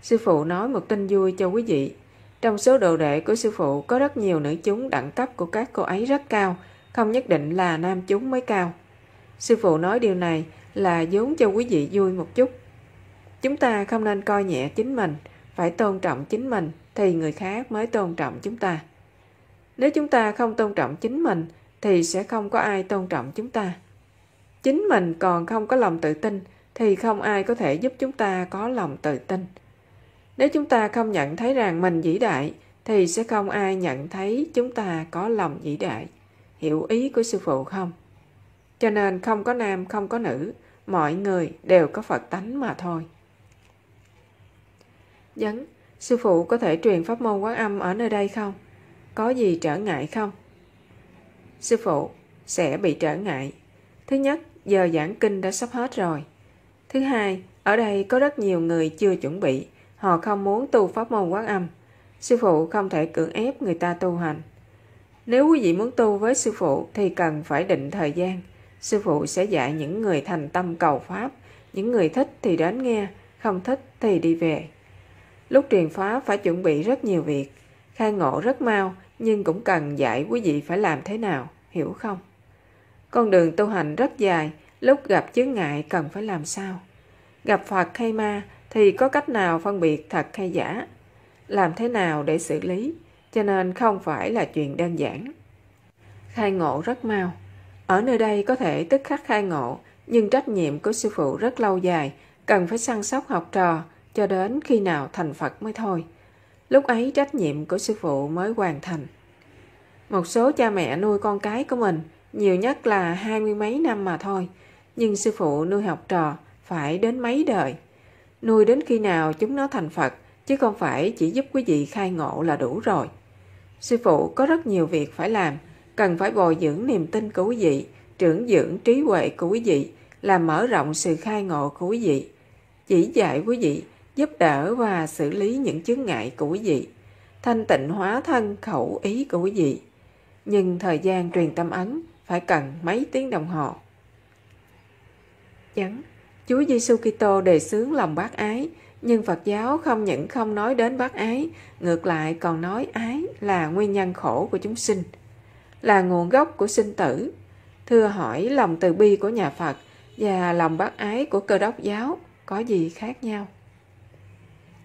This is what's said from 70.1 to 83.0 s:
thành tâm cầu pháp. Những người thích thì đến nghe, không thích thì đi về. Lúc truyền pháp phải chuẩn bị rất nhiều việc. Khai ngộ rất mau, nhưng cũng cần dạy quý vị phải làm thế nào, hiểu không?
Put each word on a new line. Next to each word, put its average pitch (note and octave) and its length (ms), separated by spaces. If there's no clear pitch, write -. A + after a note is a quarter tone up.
thành D3+ 280
tâm F3 280
cầu D3+ 300
pháp. G#3 240
Những G#3+ 200
người F#3+ 160
thích B3+ 200
thì F#3 140
đến F#3 260
nghe, A3 240
không F#3+ 180
thích C4 200
thì G3+ 180
đi E3 160
về. E3 340
Lúc C#4 220
truyền F3 180
pháp G3+ 380
phải G3+ 120
chuẩn F3+ 240
bị D#3 200
rất B3+ 220
nhiều F#3 180
việc. C#3 300
Khai G#3+ 180
ngộ D3+ 280
rất B3 220
mau, G3 320
nhưng A3 260
cũng E3+ 160
cần D3 380
dạy C3 300
quý A#3 120
vị D3+ 200
phải E3+ 180
làm E3 260
thế G#3 140
nào, D#3 300
hiểu E3+ 220
không? G3+ 260